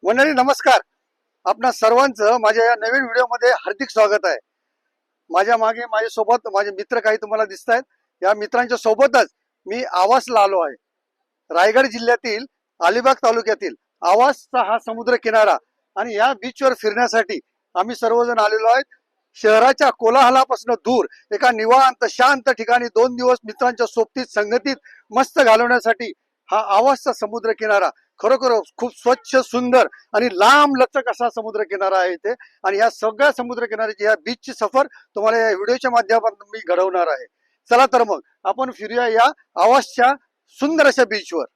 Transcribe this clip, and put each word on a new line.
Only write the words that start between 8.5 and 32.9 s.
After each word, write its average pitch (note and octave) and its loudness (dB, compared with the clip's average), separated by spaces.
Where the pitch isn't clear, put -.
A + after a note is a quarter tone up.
सोबतच A3+ 2
मी A3+ -8
आवासला A3 0
आलो G3 2
आहे. D#3 -4
रायगड G#3+ 2
जिल्ह्यातील A#3 -4
अलिबाग A#3+ 2
तालुक्यातील A3 -2
आवासचा A#3 0
हा A3+ -2
समुद्र A3+ -4
किनारा G#3+ 2
आणि A3 -8
या A#3 0
बीचवर B3+ -4
फिरण्यासाठी G#3+ -2
आम्ही G#3+ -4
सर्वजण A#3 -2
आलेलो G#3+ 0
आहोत. B3 2
शहराच्या A#3+ 2
कोलाहलापासून B3 2
दूर A#3 -2
एका A3+ 0
निवांत A#3+ 2
शांत C4 0
ठिकाणी A#3+ -2
दोन B3 0
दिवस B3 0
मित्रांच्या A3+ -4
सोबतीत A#3 -4
संगतीत A#3+ -4
मस्त B3+ -2
घालवण्यासाठी A#3 2
हा G3+ 0
आवासचा B3+ 0
समुद्र A3 -6
किनारा G3+ 0
खरोखर B3+ 0
खूप A#3 -6
स्वच्छ, B3+ -2
सुंदर B3 2
आणि A3+ 0
लांब C4+ 4
लचक B3+ -2
असा A#3+ -4
समुद्र G#3+ -6
किनारा F#3+ -2
आहे F3+ 0
इथे. G3+ -6
आणि G3 -2
या A3+ 2
सगळ्या A3 -2